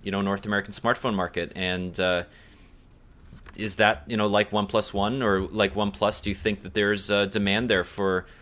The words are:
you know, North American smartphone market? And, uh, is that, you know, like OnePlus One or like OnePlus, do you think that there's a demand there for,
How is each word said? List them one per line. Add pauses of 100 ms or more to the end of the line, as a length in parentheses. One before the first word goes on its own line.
you
know,
North
American
smartphone
market?
And,
uh, (1300)
is
that,
you
know,
like
OnePlus
One
or
like
OnePlus,
do
you
think
that
there's
a
demand
there
for, (160)